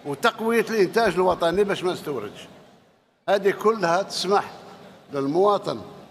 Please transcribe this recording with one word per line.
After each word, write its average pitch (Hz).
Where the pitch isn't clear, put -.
وتقوية 220
الإنتاج 214
الوطني 175
باش 190
ما 180
نستوردش. 120
هذه 196
كلها 196
تسمح 185
للمواطن 147